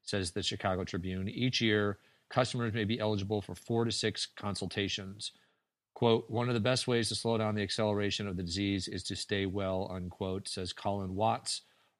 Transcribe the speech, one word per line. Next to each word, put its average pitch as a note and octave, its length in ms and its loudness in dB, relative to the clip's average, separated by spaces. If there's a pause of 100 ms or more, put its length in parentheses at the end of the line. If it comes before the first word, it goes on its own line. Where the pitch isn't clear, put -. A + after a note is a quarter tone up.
says F#2+ 300 -2
the G2 120 -4
Chicago F#2+ 420 0
Tribune. F#2 420 -4
Each B2 320 0
year, G#2 400 4 (300)
customers A#2+ 440 0
may A2 120 0
be A2+ 140 0
eligible G#2 420 0
for F#2+ 140 -10
four A#2 280 0
to A2+ 80 0
six - 340 0
consultations. G2 1080 -4 (640)
Quote, A#2 340 4
"One A#2+ 180 0
of B2 60 2
the A#2 80 2
best B2 260 2
ways A#2 220 4
to A2 60 -4
slow A2+ 220 2
down G#2+ 180 2
the G#2 80 2
acceleration G#2 640 2
of F2+ 100 -4
the F#2+ 60 -4
disease G2 440 0
is F#2+ 160 -6
to G2 140 -4
stay G2 280 0
well," F#2+ 460 -2
unquote, F#2 580 -4
says F#2 240 -6
Colin G2 420 -4
Watts, A2+ 460 0 (380)